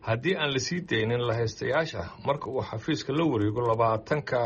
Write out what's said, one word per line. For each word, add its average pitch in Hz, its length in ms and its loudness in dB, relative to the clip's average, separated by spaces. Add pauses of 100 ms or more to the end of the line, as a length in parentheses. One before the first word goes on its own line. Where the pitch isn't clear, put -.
haddii 127 360 0
aan 151 160 0
la 135 60 0
sii 175 260 -2
daynin 117 420 0
la 113 80 0
haystayaasha 120 680 -2 (240)
marka 139 240 0
uu 127 120 -2
xafiiska 135 500 -4
la 160 120 2
wareego 110 360 2
labaatanka 113 840 2